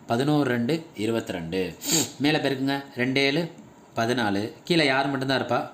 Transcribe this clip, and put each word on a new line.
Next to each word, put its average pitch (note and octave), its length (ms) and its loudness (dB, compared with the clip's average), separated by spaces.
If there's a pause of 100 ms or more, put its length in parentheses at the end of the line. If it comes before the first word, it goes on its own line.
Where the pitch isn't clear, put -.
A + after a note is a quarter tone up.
பதினோரு C#3 440 2
ரெண்டு B2 340 0 (140)
இருபத்திரெண்டு. F#2 760 -2 (420)
மேல D3 200 2
பெருக்குங்க. C#3 460 -2 (120)
ரெண்டு C3 240 2
ஏழு D3+ 320 2 (440)
பதினாலு. A#2 560 0 (120)
கீழே D#3+ 220 2
யார் C#3 240 2
மட்டும்தான் C3+ 300 0
இருப்பா? A#2 180 0 (160)